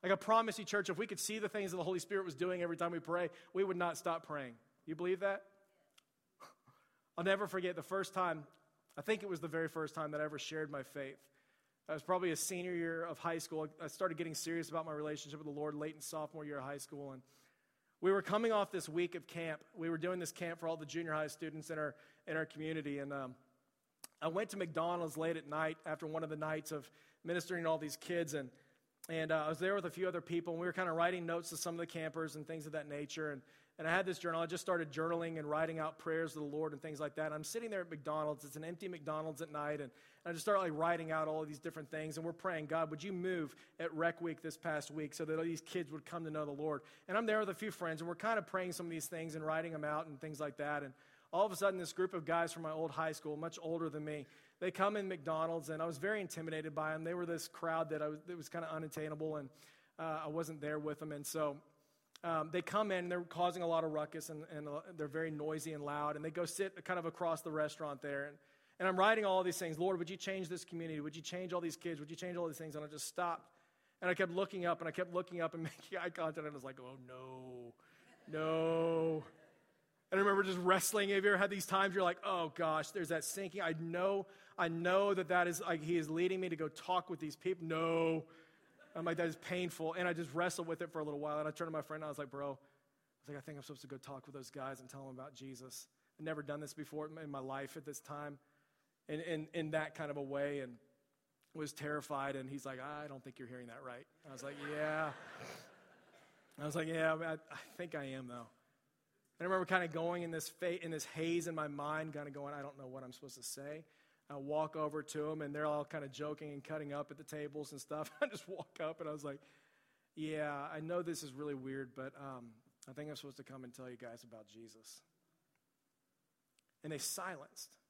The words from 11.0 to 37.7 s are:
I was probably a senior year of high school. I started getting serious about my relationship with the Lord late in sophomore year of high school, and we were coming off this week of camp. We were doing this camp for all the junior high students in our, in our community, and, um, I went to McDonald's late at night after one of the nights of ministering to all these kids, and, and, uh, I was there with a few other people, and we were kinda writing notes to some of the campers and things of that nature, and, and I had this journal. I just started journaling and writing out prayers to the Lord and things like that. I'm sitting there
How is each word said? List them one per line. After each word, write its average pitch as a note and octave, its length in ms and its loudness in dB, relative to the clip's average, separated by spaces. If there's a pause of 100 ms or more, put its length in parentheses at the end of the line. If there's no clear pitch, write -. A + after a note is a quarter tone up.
I - 40 -2
was D3+ 120 -4
probably F3+ 260 4
a D#3 60 2
senior F3+ 380 -2
year E3 300 0
of E3+ 140 -6
high E3+ 200 0
school. D#3 280 -2 (160)
I D#3 60 -6
started E3 280 0
getting E3 180 -2
serious E3 360 -2
about D#3+ 160 0
my D#3+ 60 -4
relationship D3+ 480 -4
with D#3 60 -8
the D3 140 -4
Lord D3 140 0
late D3+ 220 -4
in D#3 40 -16
sophomore D3+ 440 -6
year D3 140 -4
of C3 60 -4
high C#3+ 140 -4
school, C#3+ 340 -8
and C3 100 -12 (800)
we F#3 120 8
were G3 100 6
coming A3 300 4
off G3+ 180 4
this E3+ 180 -2
week E3+ 280 2
of D3+ 100 -8
camp. E3 340 -4 (140)
We E3 140 -2
were E3 100 2
doing F3+ 220 0
this D#3+ 100 -2
camp E3+ 300 -4
for E3 80 0
all D#3+ 80 2
the D#3 100 -8
junior D#3+ 260 -2
high D#3 140 4
students D#3 440 -6
in D#3 100 -2
our, D3 160 -2 (320)
in D#3+ 80 0
our D#3+ 100 2
community, D3+ 540 -2
and, C#3 120 -4
um, C3+ 220 -4 (840)
I D#3 80 2
went F#3+ 220 2
to G3 60 -6
McDonald's E3 640 2
late E3 180 2
at D3 100 -6
night D#3 380 2
after D#3 220 -2
one D#3+ 180 -2
of D#3 60 -2
the D#3 60 -2
nights D#3 360 -2
of D3 180 -6 (320)
ministering F3 420 0
to D#3+ 60 6
all D#3+ 60 6
these D3+ 220 -4
kids, E3+ 340 2
and, C#3 180 -2 (600)
and, D#3+ 200 2
uh, D#3 140 4
I D3+ 60 2
was D#3+ 80 0
there F#3 160 4
with G3 100 0
a F3 60 0
few F#3 180 0
other F3 140 -2
people, E3+ 320 0
and E3 60 -2
we F3 60 0
were F3+ 60 2
kinda F3+ 180 2
writing E3+ 360 4
notes E3+ 240 -2
to E3 60 -6
some E3+ 180 0
of E3+ 40 -4
the E3+ 80 0
campers D#3+ 480 -2
and D3+ 120 -6
things D#3+ 180 -6
of D3+ 80 -8
that D3+ 160 -4
nature, D3 440 -4
and, C3+ 100 -6 (360)
and D#3+ 80 0
I E3 40 4
had F3+ 160 6
this F#3 120 0
journal. E3 220 2
I E3+ 60 2
just E3+ 160 -2
started E3 280 4
journaling E3 480 2
and D3 100 -2
writing D#3+ 300 4
out D#3 200 -2
prayers D#3+ 340 0
to D#3 60 -8
the D3+ 80 -2
Lord D3+ 260 0
and C#3 80 -8
things D3+ 180 -6
like D3 180 -2
that. D#3 140 2
I'm D3+ 140 -4
sitting A#3 240 -4
there G3 140 -2